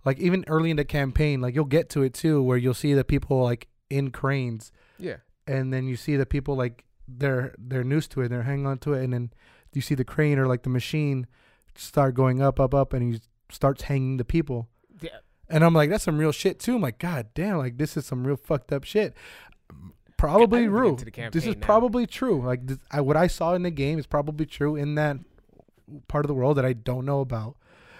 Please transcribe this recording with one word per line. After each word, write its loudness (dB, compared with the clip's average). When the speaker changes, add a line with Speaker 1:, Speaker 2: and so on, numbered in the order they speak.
Speaker 1:
Like, 0
even 2
early 2
in 0
the 0
campaign, 0
like, -2
you'll 2
get 0
to 0
it 0
too, 2
where 2
you'll 2
see 0
the 4
people, 0
like, -2
in -2
cranes. -4
Speaker 2:
Yeah. -10
Speaker 1:
And -2
then -2
you -4
see -2
the 2
people, -2
like, -4
they're, -2
they're -4
noosed -2
to -4
it. -2
They're -2
hanging -2
on -4
to -4
it. -2
And -2
then -4
you -4
see 0
the 0
crane 2
or, 2
like, 0
the -4
machine -2
start 0
going 4
up, 2
up, 2
up, 2
and 0
he -8
starts -2
hanging -2
the -2
people. -2
Speaker 2:
Yeah. -14
Speaker 1:
And 4
I'm 6
like, 6
"That's -2
some 0
real 2
shit -2
too." 0
I'm 0
like, -4
"God -6
damn, -2
like, -4
this -4
is -6
some -4
real 0
fucked -4
up -4
shit." -2
Probably 6
Speaker 2:
I 4
didn't 2
get 2
Speaker 1:
real. 4
Speaker 2:
into -2
the -16
Speaker 1:
This -10
is 0
Speaker 2:
campaign -2
now. -6
Speaker 1:
probably 4
true. -2
Like, -2
this, -6
I, 0
what 4
I 6
saw 0
in 0
the -2
game -2
is -6
probably -2
true -2
in -2
that 0
part 0
of -2
the 0
world 2
that 2
I 2
don't -6
know 0
about. -6